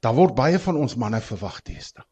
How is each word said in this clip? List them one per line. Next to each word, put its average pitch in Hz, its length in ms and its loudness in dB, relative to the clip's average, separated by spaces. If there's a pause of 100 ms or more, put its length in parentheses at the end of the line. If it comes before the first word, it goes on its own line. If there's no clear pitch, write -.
daar 113 140 0
word 147 200 6
baie 151 240 2
van 185 180 -2
ons 143 200 -2
manne 110 240 -2
verwag 95 440 -10
deesdae. - 480 -16